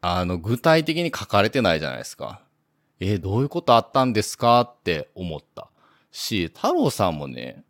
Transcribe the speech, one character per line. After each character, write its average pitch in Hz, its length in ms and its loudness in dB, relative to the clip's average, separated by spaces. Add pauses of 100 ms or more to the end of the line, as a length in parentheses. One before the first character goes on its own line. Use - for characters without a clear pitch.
あ 90 240 0
の、 87 140 -4
具 110 180 -2
体 160 260 2
的 165 200 -2
に 165 120 -4
書 - 120 -10
か 101 160 2
れ 110 80 0
て 135 100 0
な 90 140 4
い 78 40 -2
じ 76 60 -6
ゃ 69 40 -6
な 62 60 -8
い - 40 -12
で - 60 -12
す - 120 -16
か。 - 240 -14 (580)
「え、 98 200 -2
ど 98 180 -2
う 123 40 2
い 139 40 0
う 143 40 -6
こ 175 120 -4
と 127 140 8
あ 117 40 8
っ - 120 -4
た 135 120 2
ん 127 100 2
で 104 100 2
す - 120 -8
か？」 120 260 4
っ - 200 -6
て 78 320 -4
思 85 240 -8
っ - 20 -12 (160)
た - 140 -16 (420)
し、 92 360 -4
太 - 260 -2
郎 285 160 2
さ 98 200 0
ん 78 80 -6
も 73 100 -8
ね 62 420 -14